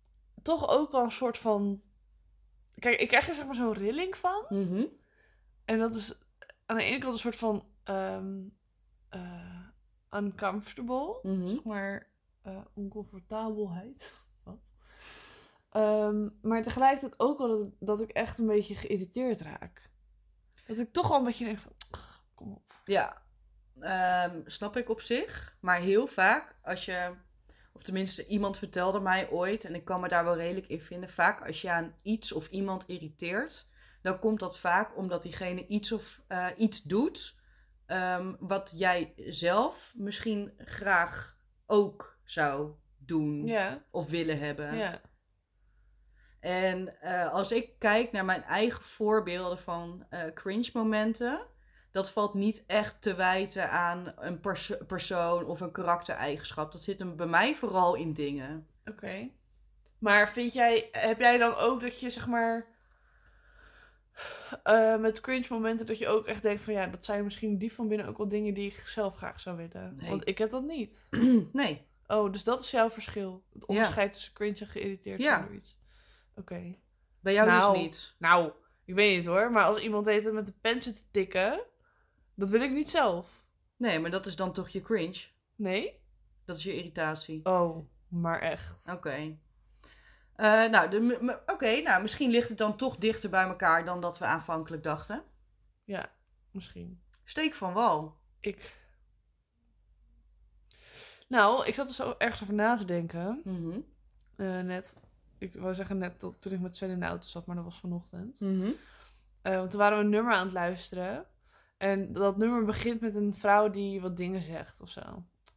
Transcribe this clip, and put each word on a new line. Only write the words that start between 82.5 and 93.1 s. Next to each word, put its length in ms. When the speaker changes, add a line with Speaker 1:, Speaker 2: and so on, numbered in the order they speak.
Speaker 1:
ik 100
niet 180
zelf. 560
Speaker 2:
Nee, 220
maar 120
dat 140
is 100
dan 180
toch 160
je 120
cringe? 440
Speaker 1:
Nee. 440
Speaker 2:
Dat 120
is 60
je 120
irritatie? 720
Speaker 1:
Oh, 420
maar 340
echt. 500
Speaker 2:
Oké. 460
Eh, 340
nou, 200
de, 100
m-, 260
m-, 140
oké, 300
nou, 200
misschien 280
ligt 200
het 80
dan 200
toch 200
dichter 320